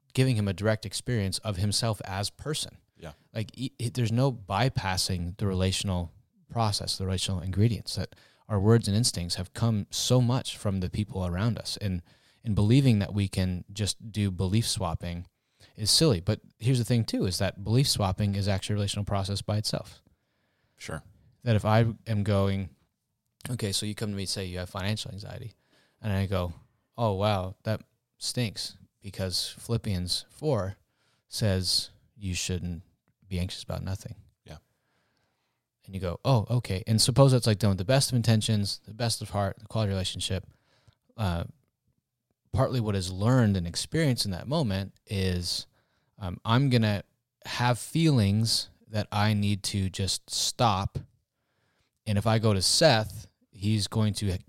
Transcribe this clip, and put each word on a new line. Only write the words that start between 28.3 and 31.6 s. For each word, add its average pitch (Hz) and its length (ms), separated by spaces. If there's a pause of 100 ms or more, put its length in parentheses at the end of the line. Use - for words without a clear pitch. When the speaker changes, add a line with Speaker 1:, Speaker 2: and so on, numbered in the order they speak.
Speaker 1:
because 95 580
Philippians 98 680
four 101 460 (520)
says - 640 (260)